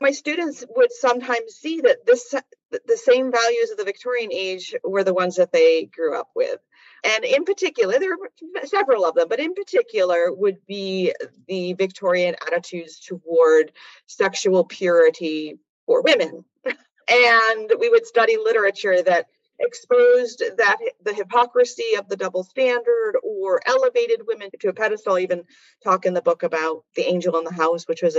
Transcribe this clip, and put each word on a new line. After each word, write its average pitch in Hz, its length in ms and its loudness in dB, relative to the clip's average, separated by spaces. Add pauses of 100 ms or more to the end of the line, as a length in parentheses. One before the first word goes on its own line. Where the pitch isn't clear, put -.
my 277 80 2
students 302 560 -4 (100)
would 240 160 4
sometimes 240 640 -2
see 320 280 -8
that 233 260 2
this, 247 260 2 (380)
the - 260 -2
same 254 340 2
values 233 380 0
of 208 80 -12
the 208 60 -6
Victorian 226 500 -6
age 185 400 -8 (100)
were 196 200 -2
the 190 100 0
ones 180 220 -2
that 180 160 2
they 165 340 4
grew 147 340 -4
up - 160 -10
with. - 220 -2 (460)
And 220 200 -2
in 277 220 0
particular, 277 540 -2
there 381 180 -4
were 381 140 -16 (320)
several 269 420 0
of 160 80 0
them, 170 160 2
but 233 100 -2
in 330 140 -4
particular 185 800 0
would 190 320 -2
be 190 480 -4 (340)
the 180 260 -6
Victorian 180 640 -2 (120)
attitudes 170 520 -8
toward 160 720 2 (360)
sexual 190 560 0
purity 160 960 0 (260)
for - 160 2
women. 233 420 0 (220)
<laughs> 294 100 -6 (360)
And 226 680 4
we 233 100 0
would 226 180 4
study 226 300 2
literature 202 680 0
that 175 240 0 (320)
exposed 247 800 2 (160)
that, 202 200 2 (260)
the 208 100 -4
hypocrisy 233 840 0
of 202 100 -8
the 196 80 -8
double 190 280 -6
standard 233 800 0
or 190 440 -2
elevated 247 600 0
women 208 240 -8 (120)
to 202 80 -2
a 185 40 -2
pedestal. 208 420 -2
I 180 40 0
even 180 240 -4 (400)
talk 190 220 0
in 185 80 0
the 175 80 -2
book 170 220 -2
about 160 420 -4 (100)
The - 80 -2
Angel 175 340 -2
in 165 60 -2
the 165 100 -10
House, 170 320 -2
which 165 160 -6
was 160 180 0